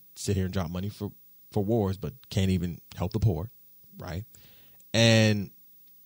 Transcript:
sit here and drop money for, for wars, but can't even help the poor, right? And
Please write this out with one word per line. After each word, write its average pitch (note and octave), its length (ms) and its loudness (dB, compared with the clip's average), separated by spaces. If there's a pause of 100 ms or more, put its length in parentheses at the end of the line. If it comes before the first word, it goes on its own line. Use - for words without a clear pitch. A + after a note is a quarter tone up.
(160)
sit - 180 -4
here F#2+ 120 0
and F2+ 60 -6
drop F#2 180 -4
money F#2 180 -6
for, G#2 240 -8 (400)
for G#2+ 100 0
wars, G2 340 0
but - 180 -8 (160)
can't F#2+ 200 2
even F2 300 0 (160)
help - 160 -4
the G#2+ 80 -2
poor, F#2+ 300 0 (480)
right? F#2+ 260 -8 (680)
And A2 560 4 (560)